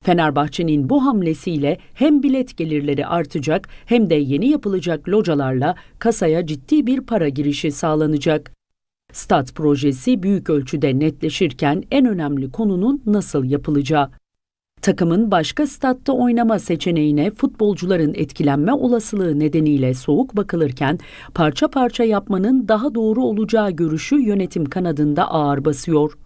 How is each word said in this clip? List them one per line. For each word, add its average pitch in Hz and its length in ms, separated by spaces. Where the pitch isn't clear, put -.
Fenerbahçe'nin 151 840
bu 262 160
hamlesiyle 165 720
hem 294 280
bilet 262 340
gelirleri 147 500
artacak 160 640
hem 226 240
de 165 40
yeni 147 340
yapılacak 180 600
localarla 147 640
kasaya 175 480
ciddi 180 400
bir 254 140
para 196 280
girişi 143 420
sağlanacak. 156 880
Stat 147 420
projesi 147 680
büyük 190 280
ölçüde 139 480
netleşirken 156 920
en 262 160
önemli 143 440
konunun 220 560
nasıl 196 380
yapılacağı. 143 680
Takımın 196 480
başka 190 360
statta 262 460
oynama 240 460
seçeneğine 160 720
futbolcuların 185 840
etkilenme 147 580
olasılığı 214 680
nedeniyle 147 560
soğuk 139 420
bakılırken 151 640
parça 156 340
parça 247 360
yapmanın 208 640
daha 220 260
doğru 226 280
olacağı 220 480
görüşü 160 460
yönetim 202 480
kanadında 151 680
ağır 143 340
basıyor. 151 600